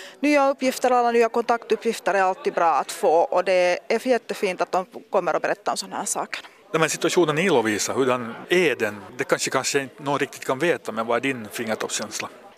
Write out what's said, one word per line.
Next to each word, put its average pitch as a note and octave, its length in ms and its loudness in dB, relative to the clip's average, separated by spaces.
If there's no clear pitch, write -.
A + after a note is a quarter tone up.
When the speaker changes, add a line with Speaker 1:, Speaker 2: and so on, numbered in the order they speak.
Speaker 1:
nya C#4+ 300 4
uppgifter, C4 400 0
alla A#3+ 200 4
nya A#3 180 4
kontaktuppgifter A3+ 840 0
är G3 80 4
alltid F#3 320 0
bra E3+ 200 4
att D3 180 -2
få, F3+ 200 2
och E3+ 320 4
det F3+ 340 2
är A3+ 180 0
jättefint G3+ 540 -2
att - 120 -4
de F3+ 140 0
kommer F3 240 0
och D#3+ 60 0
berättar - 320 -2
om A3+ 40 -4
såna F#3+ 200 -10
här F3 80 -6
saker. - 360 -6
Speaker 2:
Nej, D#3+ 80 0
men D#3 100 2
situationen D#3+ 480 2
i F#3 100 2
Lovisa, A2 440 0
hurdan B2 420 -2
är F3 260 2
den? G#2 260 -4
Det C3+ 80 -4
kanske, - 260 0
kanske C3+ 300 0
inte C3+ 220 -12
någon C#3+ 160 -2
riktigt - 260 -6
kan C3+ 140 -2
veta, C#3+ 340 -2
men A2+ 140 -4
vad A#2 100 2
är A#2+ 40 0
din B2 320 -4
fingertoppskänsla? A2 760 -6